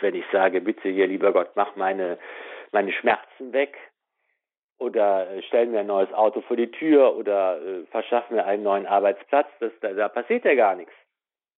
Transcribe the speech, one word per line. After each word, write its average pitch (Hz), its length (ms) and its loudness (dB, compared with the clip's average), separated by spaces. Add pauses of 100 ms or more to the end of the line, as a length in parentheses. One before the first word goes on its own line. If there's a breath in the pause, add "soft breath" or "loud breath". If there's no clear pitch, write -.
Wenn 95 140 0
ich 85 160 -6
sage, 95 280 2
bitte 95 300 -4
hier, 95 180 2
lieber 95 240 2
Gott, 90 240 0
mach 101 200 -2
meine, 185 420 -4 (540 loud breath)
meine - 200 0
Schmerzen 120 600 -4
weg 139 240 -2 (1000)
oder, 101 500 0
äh, 95 140 -10
stell 120 240 2
mir 110 140 -2
ein 101 60 -4
neues 98 260 0
Auto 107 280 2
vor 120 160 -4
die 117 140 -2
Tür 139 440 6
oder, 98 460 0
äh, 90 300 -8
verschaff 117 400 -2
mir 104 140 0
einen 104 180 -2
neuen 98 240 0
Arbeitsplatz“, 101 640 0 (100)
das, 113 120 -4 (100)
da, 101 120 -6
da 101 160 -2
passiert 214 360 -4
ja 160 100 4
gar 104 200 4
nichts. 87 180 -16 (640)